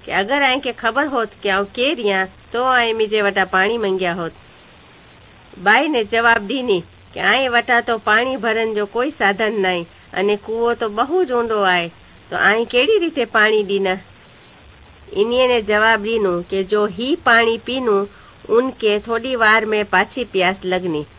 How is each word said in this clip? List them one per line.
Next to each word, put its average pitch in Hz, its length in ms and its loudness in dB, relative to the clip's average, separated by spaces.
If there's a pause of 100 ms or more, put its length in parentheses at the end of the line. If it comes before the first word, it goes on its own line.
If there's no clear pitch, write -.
કે, - 80 -10
"અગર 208 300 0
આઈ 269 180 2
કે 254 120 -6
ખબર 240 340 -2
હોત 240 220 -2 (140)
કે 202 80 -2
આઉં 196 220 -2
કે 262 220 -2
રહ્યા, 190 340 -2 (240)
તો 240 100 -2
આઈ 247 300 2
મીજે 220 280 0
વટા 196 240 0
પાણી 196 340 0
મંગ્યા 190 360 -2
હોત." 170 180 -8 (1300)
બાઈ 233 260 4
ને 247 160 0
જવાબ 226 420 2
દીની 240 340 -2 (340)
કે, - 60 -10
"આઈ 220 280 0
વટા 240 320 2
તો 233 180 -2
પાણી 233 380 0
ભરન 220 380 -2
જો 208 120 -2
કોઈ 247 240 -4
સાધન 208 420 0
નહીં 185 340 -2 (260)
અને 202 240 0
કૂવો 233 380 -2
તો 233 140 -4
બહુ 254 360 0
જ 254 80 -4
ઊંડો 226 300 0
આય, 180 260 2 (420)
તો 180 60 -8
આઈ 208 280 2
કેડી 269 340 2
રીતે 311 260 -2
પાણી 214 380 2
દીના?" 190 360 -2 (1120)
ઇનીએ 240 340 2
ને 247 160 2
જવાબ 214 400 2
દીનું 202 400 -2
કે, 196 220 -4
"જો 208 220 0
હી 233 300 -4
પાણી 226 420 2
પીનું, 220 500 -2 (400)
ઉનકે 226 500 0
થોડી 233 380 -4
વાર 220 300 4
મેં 208 240 -2
પાછી 233 340 0
પ્યાસ 190 400 -2
લગની 180 420 -4 (120)